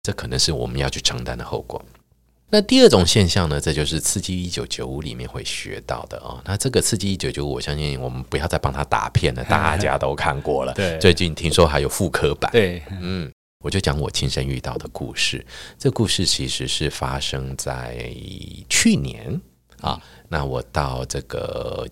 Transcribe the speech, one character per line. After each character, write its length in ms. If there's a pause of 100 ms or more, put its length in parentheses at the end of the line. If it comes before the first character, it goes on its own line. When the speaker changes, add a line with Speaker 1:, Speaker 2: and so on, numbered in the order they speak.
Speaker 1:
这 100
可 140
能 120
是 140
我 140
们 120
要 80
去 140
承 240
担 120
的 60
后 200
果。 200 (680)
那 100
第 220
二 60
种 180
现 200
象 220
呢， 100
这 140
就 140
是 120
《刺 220
激 220
一 40
九 200
九 200
五》 140
里 140
面 120
会 160
学 440
到 240
的 80
哦。 260
那 100
这 140
个 140
《刺 160
激 120
一 60
九 140
九 160
五》， 80
我 40
相 160
信 240
我 120
们 140
不 120
要 100
再 120
帮 120
他 140
打 240
片 260
了， 100
Speaker 2:
<laughs> 40
Speaker 1:
大 260
家 220
都 180
看 240
过 280
了。 80
Speaker 2:
对。 240
Speaker 1:
最 160
近 200
听 160
说 160
还 140
有 80
复 220
刻 240
版。 180
Speaker 2:
对。 300 (180)
Speaker 1:
嗯， 320 (320)
我 60
就 100
讲 180
我 120
亲 180
身 180
遇 140
到 160
的 160
故 220
事。 300 (340)
这 120
故 160
事 200
其 200
实 220
是 220
发 280
生 380
在 580 (540)
去 280
年 440 (400)
啊， 180 (300)
那 160
我 160 (100)
到 360
这 160
个 680